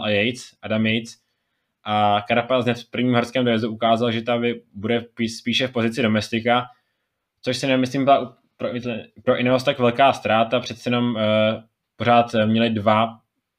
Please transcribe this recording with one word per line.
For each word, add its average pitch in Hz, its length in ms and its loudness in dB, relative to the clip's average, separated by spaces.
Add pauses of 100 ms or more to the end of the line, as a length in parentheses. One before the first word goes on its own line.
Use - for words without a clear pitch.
a 107 60 -4
Yates, 110 320 0 (200)
Adam 110 240 -2
Yates. 113 400 -4 (640)
A 104 400 2
Carapaz 120 380 0
hned 120 120 0
v - 140 -18
prvním 123 220 0
horském 120 320 0
dojezdu 113 260 0
ukázal, 113 400 0
že 113 100 -2
ta 120 140 -2
vy-, 120 260 -2 (120)
bude 110 260 -2
pí-, 117 300 -6
spíše 123 380 -2
v 131 40 -12
pozici 117 300 -2
domestika, 113 640 0 (760)
což 127 160 -4
si 139 100 -4
nemyslím 131 360 0
byla 127 260 2
u-, - 40 -20 (240)
pro, 104 120 -6 (540)
pro 123 140 2
Ineos 127 260 2
tak 139 160 -2
velká 123 340 4
ztráta, 113 460 0
přece - 300 -10
jenom, 120 280 0
eh, 110 460 0 (320)
pořád, 117 400 2
eh, 107 100 4
měli 113 240 2
dva 110 500 0 (400)